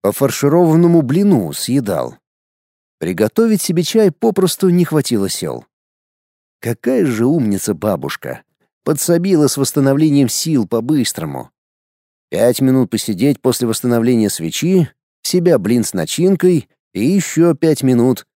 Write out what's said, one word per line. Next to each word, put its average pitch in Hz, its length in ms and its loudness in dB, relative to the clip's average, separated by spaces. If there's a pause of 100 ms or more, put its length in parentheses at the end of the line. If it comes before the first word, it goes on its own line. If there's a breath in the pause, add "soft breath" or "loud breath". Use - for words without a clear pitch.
По 101 120 -2
фаршированному 165 880 2
блину 139 500 2
съедал. 101 640 -4 (800)
Приготовить 214 640 0
себе 180 200 -2
чай 214 280 2
попросту 190 600 0
не 175 140 4
хватило 120 440 -2
сил. 64 380 -8 (920)
Какая 208 440 -2
же 120 220 0
умница 107 480 0
бабушка. 73 680 -6 (420)
Подсобила 170 600 2
с - 100 0
восстановлением 139 720 2
сил 139 380 -2
по-быстрому. 113 840 -4 (800)
Пять 113 300 2
минут 131 300 2
посидеть 110 500 -2
после 123 280 -2
восстановления 117 600 0
свечи, 156 580 -2 (340)
в - 60 -8
себя 175 300 2
блин 107 260 0
с - 80 -8
начинкой 175 760 0 (260)
и 101 100 -4
еще 170 500 0
пять 156 280 0
минут 127 440 2 (100)